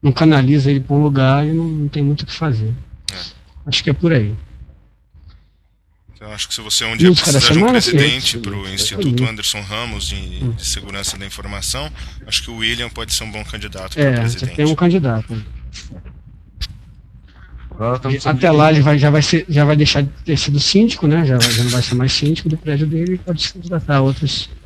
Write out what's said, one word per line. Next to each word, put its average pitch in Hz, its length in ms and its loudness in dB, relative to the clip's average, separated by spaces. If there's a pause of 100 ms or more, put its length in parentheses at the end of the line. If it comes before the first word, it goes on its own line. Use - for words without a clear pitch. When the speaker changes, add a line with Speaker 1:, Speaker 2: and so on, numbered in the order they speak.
Speaker 1:
não 143 100 2
canaliza 143 600 4
ele 139 80 2
pra 131 160 -2
um 147 80 4
lugar, 139 420 4
ele 156 100 0
não, 165 120 0
não 151 200 -2
tem 147 140 -4
muito 143 220 0
o - 20 -10
que - 80 -12
fazer. 117 400 -2 (400)
Speaker 2:
É. - 60 -14 (480)
Speaker 1:
Acho - 160 -2
que 156 80 2
é - 20 4
por 170 180 2
aí. 110 220 2 (1800)
Speaker 2:
Então, 107 180 -18
acho 104 140 -8
que - 80 -8
se 117 60 -8
você 107 220 -4
um 113 140 -4
dia 175 120 6
Speaker 1:
Música 180 220 4
da 139 60 4
Speaker 2:
precisar - 160 4
de 160 60 4
um - 80 4
Speaker 1:
semana, 254 60 4
Speaker 2:
presidente 143 580 2
Speaker 1:
Felipe? 117 180 -6
Speaker 2:
pro 98 160 -8
Speaker 1:
Isso 95 80 -10 (220)
Speaker 2:
Instituto 131 280 0
Speaker 1:
aí. 117 60 -2
Speaker 2:
Anderson 107 320 -6
Ramos 113 460 -8
de, 101 80 -6
Speaker 1:
Hum. 95 380 -6
Speaker 2:
de - 120 -8
Segurança 98 500 -8
da 98 120 -12
Informação, 101 640 -8 (340)
acho 107 160 -4
que - 80 -14
o 117 80 -12
William 117 320 -4
pode 113 240 -8
ser - 100 -4
um 110 80 -12
bom 107 140 -10
candidato 98 480 -12
pra 151 100 0
Speaker 1:
É, 135 120 2
já 120 60 0
Speaker 2:
presidente. 117 340 -4
Speaker 1:
tem 147 100 0
um 156 80 2
candidato. 131 720 0 (2250)
Speaker 3:
Agora 117 280 -2
estamos 131 280 -2
Speaker 1:
E - 20 2
até 160 220 4
lá 156 220 6
ele 151 100 6
vai, 147 160 6
já 147 140 6
vai 151 100 6
ser, 165 260 2
já 147 160 4
vai 147 120 4
deixar 143 260 2
de 139 80 0 (160)
ter 160 120 0
sido 143 220 0
síndico, 208 460 2
né? 160 180 4
Já 131 140 2
vai, 120 140 2
já 113 120 0
não 123 60 0
vai 120 140 0
ser - 100 -4
mais 127 180 0
síndico 160 380 0
do 156 80 0
prédio 151 300 -2
dele 165 260 -2
e 180 60 -2
pode 170 240 -4
se - 100 -8
candidatar 170 440 -2
a 135 40 4
outros 135 480 -2 (160)